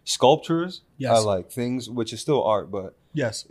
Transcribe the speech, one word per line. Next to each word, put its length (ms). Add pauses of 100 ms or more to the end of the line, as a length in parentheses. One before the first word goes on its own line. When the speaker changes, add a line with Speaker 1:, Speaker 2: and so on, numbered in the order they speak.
Speaker 1:
Sculptures, 800 (160)
Speaker 2:
Yes. 180
Speaker 1:
I 40
like 300
things, 400
which 220
is 80
still 240
art, 260
but 240 (200)
Speaker 2:
Yes. 360